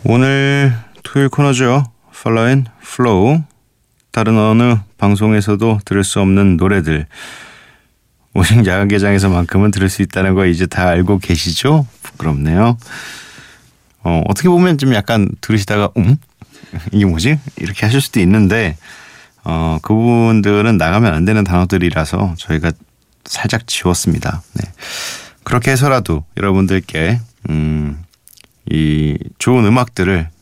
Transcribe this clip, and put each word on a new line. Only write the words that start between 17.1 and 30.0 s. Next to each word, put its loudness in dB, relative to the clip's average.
이렇게 -8
하실 2
수도 -2
있는데, 2
어, -4
그 -2
부분들은 2
나가면 0
안 0
되는 2
단어들이라서 -2
저희가 -4
살짝 -6
지웠습니다. -2
네. -10
그렇게 0
해서라도 0
여러분들께, -2
음, -4
이 0
좋은 2
음악들을 0